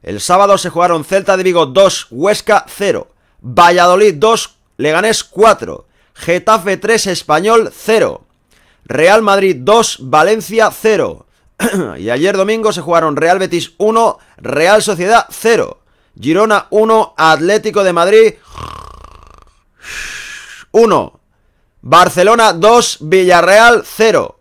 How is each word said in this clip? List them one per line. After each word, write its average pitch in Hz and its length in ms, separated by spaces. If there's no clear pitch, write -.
El - 200
sábado 196 380
se 175 120
jugaron 170 340
Celta 190 320
de 185 60
Vigo 170 240
dos, 180 420
Huesca 196 600
cero. 190 400
Valladolid 175 760
dos, 214 440
Leganés 170 480
cuatro. 190 640
Getafe 185 600
tres, 208 300
Español 185 600
cero. 196 540
Real 185 340
Madrid 196 400
dos, 214 400
Valencia 190 680
cero. 165 560
<clears throat> 180 400
Y 95 100
ayer 165 300
domingo 214 340
se 175 80
jugaron 160 360
Real 165 220
Betis 175 380
uno, 220 420
Real 180 440
Sociedad 196 460
cero. - 520
Girona 190 520
uno, 220 480
Atlético 190 680
de 180 80
Madrid 202 420
uno. 202 500
Barcelona 180 720
dos, 226 480
Villarreal 180 840
cero. 202 560